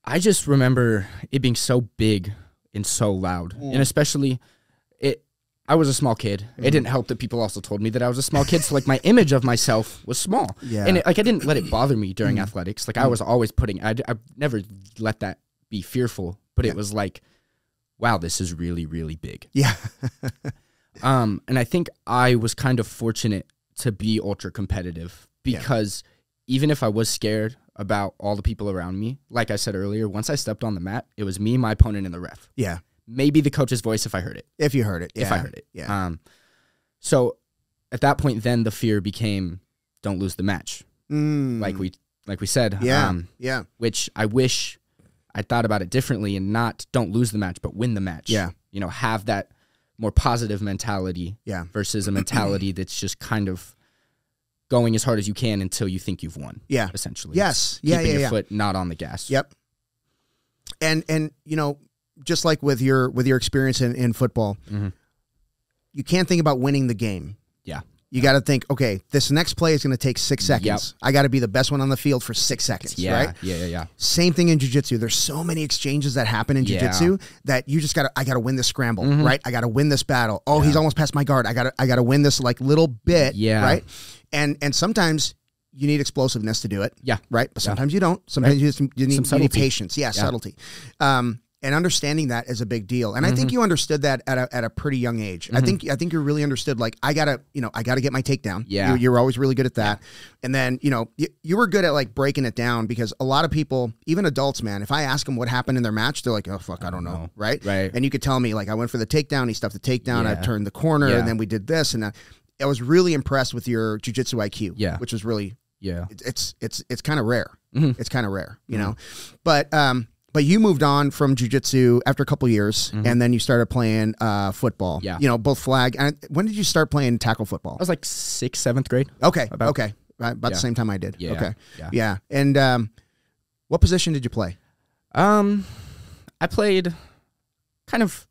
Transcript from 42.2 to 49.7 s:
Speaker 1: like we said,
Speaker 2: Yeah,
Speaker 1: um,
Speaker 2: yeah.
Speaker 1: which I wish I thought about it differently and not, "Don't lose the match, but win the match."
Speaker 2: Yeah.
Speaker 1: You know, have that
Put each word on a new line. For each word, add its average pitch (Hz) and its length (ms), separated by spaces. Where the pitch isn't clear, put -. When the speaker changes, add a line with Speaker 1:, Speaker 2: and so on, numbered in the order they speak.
Speaker 1:
like 95 140
we 101 80
said, 107 340
Speaker 2:
Yeah, 131 260
Speaker 1:
um, 87 200
Speaker 2:
yeah. 127 240
Speaker 1:
which 113 380
I 110 100
wish 127 520
I 107 80
thought 117 220
about 104 160
it 90 100
differently 107 460
and 98 160
not, 113 400
"Don't 107 200
lose 113 180
the 107 80
match, 92 240
but - 140
win 117 180
the 98 60
match." 87 280
Speaker 2:
Yeah. 98 220
Speaker 1:
You 101 80
know, 92 80
have 113 380
that 101 260